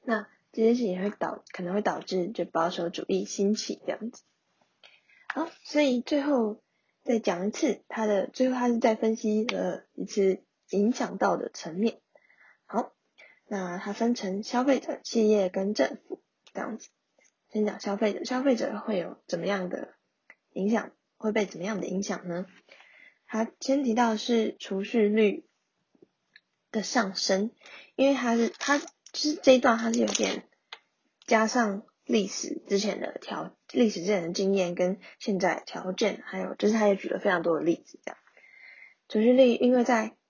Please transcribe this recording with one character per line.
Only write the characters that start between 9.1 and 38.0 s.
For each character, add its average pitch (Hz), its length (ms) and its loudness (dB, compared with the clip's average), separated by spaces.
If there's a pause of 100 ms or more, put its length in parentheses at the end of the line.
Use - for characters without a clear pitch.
析 214 280 0
了 185 400 -2 (100)
一 - 100 -8
次 - 380 2 (280)
影 202 220 2
响 190 260 -4
到 180 180 2
的 - 140 -6
层 - 240 -12
面。 214 260 -2 (680)
好， - 280 -4 (520)
那 185 300 -6
它 202 160 -8
分 233 220 0
成 196 280 -4
消 247 220 -2
费 269 160 4
者、 - 220 -8
企 220 260 2
业 202 220 4
跟 196 240 -4
政 269 240 0 (100)
府 - 140 -14 (320)
这 214 60 -8
样 - 180 -8
子。 - 100 -20 (600)
先 214 160 0
讲 - 120 -6
消 202 180 -6
费 208 180 0
者， - 100 -8
消 254 180 -4
费 269 140 4
者 214 220 -4
会 208 200 -4
有 160 280 -8
怎 175 120 -4
么 170 80 -6
样 190 220 -2
的 - 260 -10 (580)
影 196 180 -2
响， - 220 -2 (260)
会 220 120 -4
被 214 140 0
怎 185 140 -10
么 165 60 -8
样 208 160 -6
的 - 60 -8
影 190 160 -4
响 190 240 -6
呢？ 175 200 -6 (800)
它 220 240 -4 (100)
先 277 240 0
提 233 80 2
到 226 240 2
是 226 420 0
储 196 240 -6
蓄 214 260 2
率 208 360 2 (1300)
的 214 120 -4
上 196 320 -2
升， 202 360 0 (460)
因 269 120 4
为 277 60 4
它 240 220 0
是， 233 120 2
它 285 300 -2
就 - 80 -6 (260)
是 302 220 -2
这 269 180 6
一 262 60 10
段 240 180 4
它 226 160 -2
是 233 80 0
有 220 60 2
点 208 420 -2 (800)
加 220 200 4
上 214 380 -2 (200)
历 214 220 2
史 - 400 -8
之 202 120 0
前 208 200 -2
的 - 220 -8
条-， - 340 -10 (180)
历 240 180 4
史 180 100 -8
之 170 60 -6
前 196 160 0
的 165 100 -6
经 196 220 0
验 180 200 0
跟 180 240 0 (200)
现 196 200 -2
在 180 280 0
条 - 260 -10
件， 202 320 -2
还 190 160 -8
有 185 140 -6
就 208 140 0
是 220 60 4
它 214 140 4
也 196 80 4
举 - 120 -10
了 185 120 -2
非 202 100 2
常 170 120 0
多 165 160 2
的 147 40 -4
例 165 140 2
子 - 260 -20